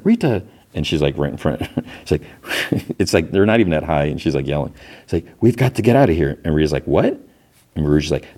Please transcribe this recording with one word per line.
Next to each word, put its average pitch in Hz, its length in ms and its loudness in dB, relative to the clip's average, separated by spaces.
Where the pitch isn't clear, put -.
Rita." 160 380 0
And 73 140 -4
she's, 78 140 0
like, 71 160 0
right 71 140 -2
in - 60 -12
front. - 240 -2
<laughs> - 440 -10
She's - 140 0
like, - 40 -14
<laughs> - 100 -8
it's 95 140 0
like, 82 180 2
they're 98 140 4
not 110 140 4
even 92 120 2
that 78 120 0
high. 76 220 0
And 73 160 -4
she's, 78 140 -2
like, 69 120 -2
yelling. 71 260 -4
It's - 80 -12
like, 85 140 -2
"We've 117 160 2
got 131 180 0
to 117 60 -6
get 131 160 4
out 139 120 6
of 82 60 2
here." 71 300 0
And 80 100 0
Rita's 76 160 2
like, 69 160 -4
"What?" 139 320 0
And 78 100 -2
Rouge 73 200 2
is 76 60 -4
like, 67 140 -4